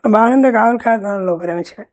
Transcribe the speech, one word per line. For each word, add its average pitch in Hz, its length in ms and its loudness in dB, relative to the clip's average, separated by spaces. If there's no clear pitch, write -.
ബാണന്റെ 240 440 4
കാവൽക്കാരനാണല്ലോ 214 880 -2
പരമശിവൻ. 175 560 -10